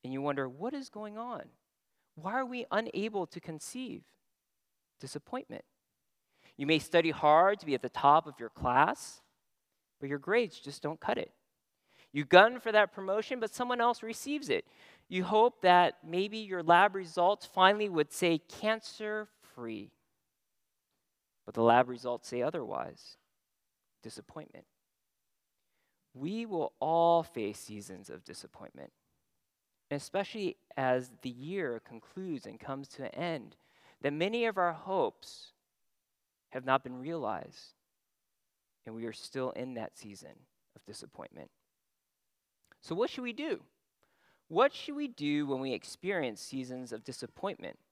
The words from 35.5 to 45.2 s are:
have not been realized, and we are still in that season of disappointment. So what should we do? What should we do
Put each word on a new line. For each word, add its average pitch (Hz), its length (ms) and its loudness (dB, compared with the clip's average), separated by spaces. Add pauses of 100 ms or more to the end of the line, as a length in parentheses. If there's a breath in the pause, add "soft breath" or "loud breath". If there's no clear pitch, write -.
have 131 120 -10
not 131 200 2
been 127 180 -12
realized, 127 720 -8 (1120)
and 113 100 -14
we 113 100 -8
are 113 60 -6
still 127 400 -8
in 127 220 -8
that 113 240 -10
season - 500 -20 (260)
of - 120 -20
disappointment. - 640 -18 (1300)
So - 160 -10
what 220 140 -2
should 254 140 -10
we 240 100 -8
do? 277 320 -8 (840)
What 233 240 4
should - 240 -12
we 294 140 -6
do 147 380 -2